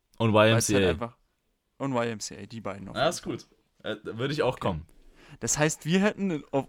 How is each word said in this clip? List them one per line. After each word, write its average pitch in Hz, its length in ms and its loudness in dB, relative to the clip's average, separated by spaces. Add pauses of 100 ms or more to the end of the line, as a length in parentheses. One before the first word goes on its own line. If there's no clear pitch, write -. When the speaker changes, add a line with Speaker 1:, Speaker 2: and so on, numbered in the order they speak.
(160)
Speaker 1:
Und 113 160 4
Speaker 2:
Weil's 110 360 6
halt - 0 -
Speaker 1:
Y 104 60 2
M 98 80 4
C - 20 4
A. 90 40 4
Speaker 2:
einfach, 117 280 -4 (600)
und 135 160 -4
Y 120 180 0
M 107 80 -8
C - 180 -12
A, 101 80 -14
die 113 160 -14
beiden 98 280 -10
auf - 60 -12
Speaker 1:
Ja, 117 80 -2
Speaker 2:
jeden 156 60 2
Speaker 1:
ist 175 120 -4
Speaker 2:
Fall. 151 160 -8
Speaker 1:
gut. - 100 -20 (360)
Äh, 107 120 -6 (220)
würde 135 160 -4
ich 147 100 -2
auch 127 100 0
Speaker 2:
Okay. - 80 -12
Speaker 1:
kommen. 82 240 -2 (540)
Speaker 2:
Das - 180 -2
heißt, 151 280 0
wir 170 160 2
hätten, 190 500 -2
auf, 135 180 0